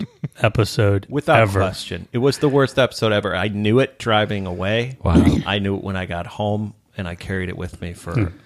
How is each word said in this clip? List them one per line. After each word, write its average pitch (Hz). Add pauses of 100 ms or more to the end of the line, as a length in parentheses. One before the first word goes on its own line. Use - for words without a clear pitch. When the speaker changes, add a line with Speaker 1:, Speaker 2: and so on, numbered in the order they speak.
(180)
Speaker 1:
<laughs> -
Speaker 2:
episode 101
Speaker 1:
Without 143
Speaker 2:
ever. 101
Speaker 1:
question. 92
It 123
was 135
the 151
worst 135
episode 117
ever. 98
I 95
knew 104
it -
driving 107
away. 107
Speaker 3:
Wow. 85 (220)
Speaker 1:
I 101
knew 98
it -
when 95
I 92
got 87
home, 107 (240)
and 98
I 85
carried 92
it 90
with 87
me 87
for -
Speaker 2:
Hmm. 95